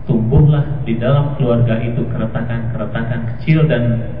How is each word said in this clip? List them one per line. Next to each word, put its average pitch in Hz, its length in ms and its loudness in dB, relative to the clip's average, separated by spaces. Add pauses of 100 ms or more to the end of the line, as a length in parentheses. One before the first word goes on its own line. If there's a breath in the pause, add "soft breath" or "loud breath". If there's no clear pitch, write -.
tumbuhlah 135 800 2
di 113 160 -2
dalam 139 360 2
keluarga 117 440 2
itu 117 280 -2
keretakan-keretakan 117 1120 -4 (140)
kecil 156 320 2
dan 117 360 0 (160)